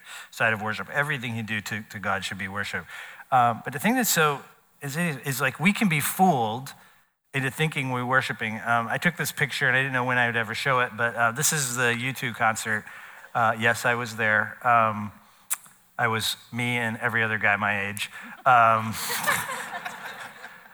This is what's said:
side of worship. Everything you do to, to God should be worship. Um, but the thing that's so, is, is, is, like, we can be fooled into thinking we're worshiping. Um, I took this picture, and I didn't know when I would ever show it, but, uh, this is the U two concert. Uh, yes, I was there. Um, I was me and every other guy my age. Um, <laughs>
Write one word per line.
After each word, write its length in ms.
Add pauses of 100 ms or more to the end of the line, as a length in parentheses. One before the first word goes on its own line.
(300)
side 240
of 80
worship. 260
Everything 480
you 60
do 180
to, 300
to 80
God 260
should 140
be 100
worship. 380 (440)
Um, 340
but 100
the 40
thing 180
that's 120
so, 320 (400)
is, 160
is, 200 (100)
is, 160
like, 180
we 140
can 160
be 100
fooled 720 (640)
into 160
thinking 400
we're 160
worshiping. 580
Um, 240
I 80
took 220
this 140
picture, 360
and 80
I 40
didn't 120
know 120
when 120
I 100
would 100
ever 180
show 260
it, 160
but, 180
uh, 180
this 200
is 240
the 180
U 200
two 180
concert. 540 (480)
Uh, 260
yes, 240
I 100
was 220
there. 400 (100)
Um, 460 (840)
I 80
was 300 (160)
me 260
and 200
every 240
other 160
guy 180
my 320
age. 220 (360)
Um, 520
<laughs> 60 (1700)